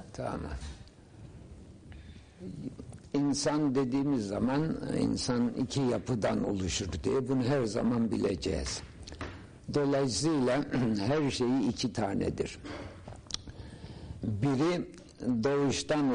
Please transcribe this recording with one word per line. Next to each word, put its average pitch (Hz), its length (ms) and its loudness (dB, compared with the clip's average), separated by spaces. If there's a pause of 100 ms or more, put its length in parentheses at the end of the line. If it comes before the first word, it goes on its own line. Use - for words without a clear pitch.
(140)
Tamam. - 280 -4 (2750)
İnsan 143 640 2
dediğimiz 135 520 2
zaman 127 500 0 (220)
insan 120 500 2
iki - 320 -2
yapıdan 113 680 2
oluşur 95 380 0 (160)
diye 117 240 2
bunu 131 160 2
her 131 220 4
zaman 113 460 2
bileceğiz. 101 680 0 (920)
Dolayısıyla 139 840 4
<clears throat> 113 500 2
her 143 240 2
şeyi 123 380 2
iki 117 240 -2
tanedir. 98 680 -2 (1600)
Biri 139 600 2 (580)
doğuştan 143 720 4